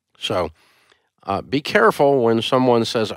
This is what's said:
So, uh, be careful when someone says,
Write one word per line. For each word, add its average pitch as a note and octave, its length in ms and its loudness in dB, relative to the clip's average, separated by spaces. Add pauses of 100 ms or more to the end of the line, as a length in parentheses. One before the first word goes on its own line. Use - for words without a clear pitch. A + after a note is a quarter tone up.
(180)
So, F2+ 340 -4 (720)
uh, G2 180 -4
be - 180 -6
careful C#3+ 640 2
when A2+ 180 2
someone B2 440 2
says, A2 320 -4